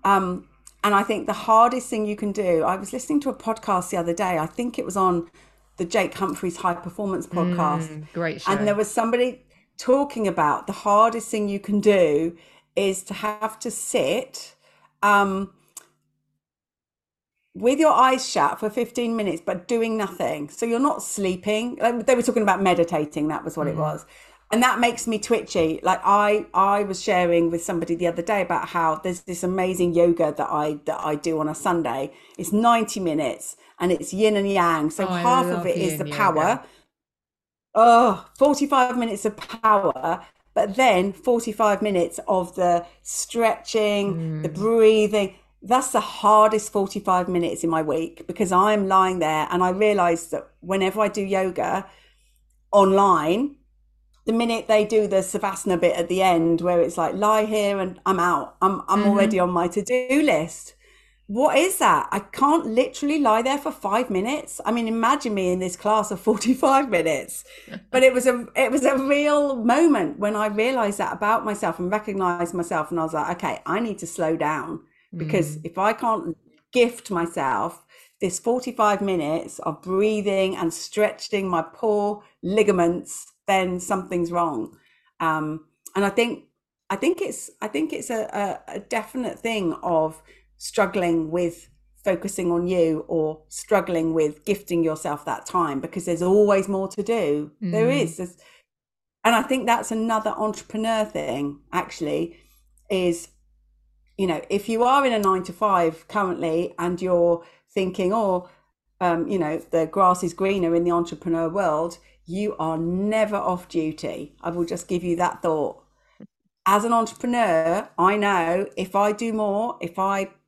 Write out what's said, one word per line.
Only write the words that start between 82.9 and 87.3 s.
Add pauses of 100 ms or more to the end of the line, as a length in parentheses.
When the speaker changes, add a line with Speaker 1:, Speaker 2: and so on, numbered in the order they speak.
Speaker 1:
then
something's
wrong. (440)
Um, (280)
and
I
think, (460)
I
think
it's, (100)